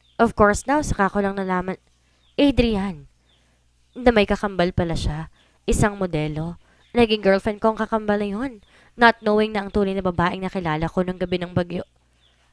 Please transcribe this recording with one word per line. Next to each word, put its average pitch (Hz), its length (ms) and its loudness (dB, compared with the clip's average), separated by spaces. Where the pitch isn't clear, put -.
Of 226 180 2
course, 208 320 2
now 285 160 0
saka 202 300 -2
ko 202 80 -2
lang 196 160 -2
nalaman, 185 420 -4
Adrian, 220 720 0
na 247 240 2
may 208 100 4
kakambal 190 460 0
pala 170 240 -2
siya. 160 320 -4
Isang 208 320 2
modelo. 160 560 -4
Naging 220 260 2
girlfriend 196 380 0
ko 220 160 0
ang 208 80 -6
kakambal 214 340 -2
na 208 140 -4
yun. 247 200 -6
Not 233 240 4
knowing 214 320 2
na 208 80 -4
ang 196 80 -8
tunay 196 240 0
na 196 80 -4
babaeng 180 400 -2
nakilala 165 480 -4
ko 185 160 2
nung 180 160 0
gabi 180 160 -2
ng 180 160 -8
bagyo. 175 320 -4